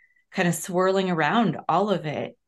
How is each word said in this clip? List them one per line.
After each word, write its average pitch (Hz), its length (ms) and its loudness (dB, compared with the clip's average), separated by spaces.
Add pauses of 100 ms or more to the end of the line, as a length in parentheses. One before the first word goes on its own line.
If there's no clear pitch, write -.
(320)
kind 180 160 0
of 170 80 0
swirling 185 560 0
around 165 460 2 (120)
all 190 220 2
of 160 140 -2
it 123 320 -6 (100)